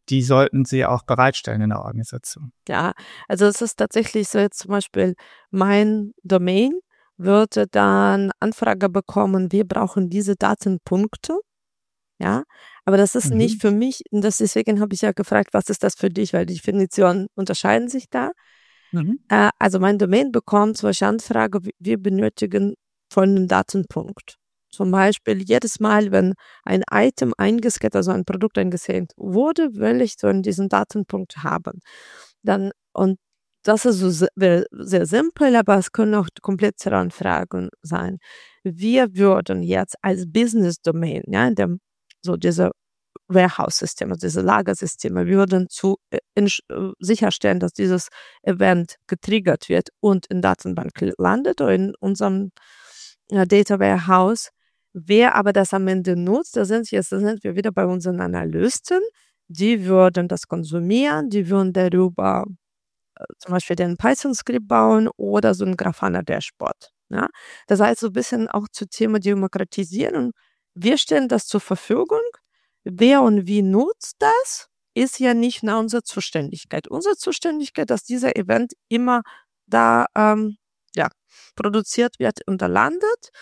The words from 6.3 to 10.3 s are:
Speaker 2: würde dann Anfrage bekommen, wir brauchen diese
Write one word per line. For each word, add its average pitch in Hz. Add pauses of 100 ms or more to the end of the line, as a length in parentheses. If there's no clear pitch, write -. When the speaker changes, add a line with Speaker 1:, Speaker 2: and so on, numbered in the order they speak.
Speaker 2:
würde 208
dann 196
Anfrage 202
bekommen, 190
wir 202
brauchen 190
diese 196